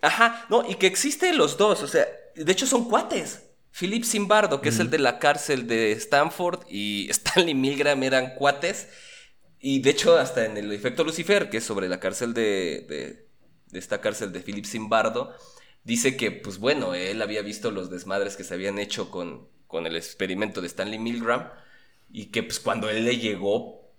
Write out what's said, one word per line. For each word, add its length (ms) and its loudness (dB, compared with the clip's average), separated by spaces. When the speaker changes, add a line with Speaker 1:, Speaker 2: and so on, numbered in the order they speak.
Speaker 1:
Ajá, 480 4
no, 180 4
y 80 -4
que 100 4
existen 500 2
los 200 2
dos, 260 4
o 60 -6
sea, 180 4
de 180 0
hecho 140 2
son 220 2
cuates. 540 -2
Philip 260 -2
Zimbardo, 580 4
que 80 2
es 80 0
el 80 2
Speaker 2:
Ujú. 60 -2
Speaker 1:
de 80 2
la 180 4
cárcel 480 2
de 260 2
Stanford, 680 0
y 380 -4
<laughs> 20 -6
Stanley 440 2
Milgram 480 2
eran 340 2
cuates. 520 0
Y 220 0
de 100 6
hecho, 260 6
hasta 300 2
en 100 -4
el 160 -6
efecto 320 -2
Lucifer, 460 0
que 80 -4
es 60 -4
sobre 240 -2
la 100 -2
cárcel 360 -2
de, 540 0
de, 380 -10
de 120 -12
esta 220 -6
cárcel 320 -4
de 80 -10
Philip 260 -10
Zimbardo, 680 -2
dice 340 0
que, 140 -2
pues 280 -12
bueno, 360 0
él 280 -4
había 200 -4
visto 280 -4
los 200 -8
desmadres 460 -4
que 80 -12
se 100 -10
habían 240 -4
hecho 320 -6
con, 380 -10
con 200 -6
el 100 -4
experimento 640 -4
de 80 -6
Stanley 300 -6
Milgram, 520 -2
y 160 -12
que, 160 -4
pues, 180 -6
cuando 300 -2
él 140 -2
le 140 2
llegó 800 -4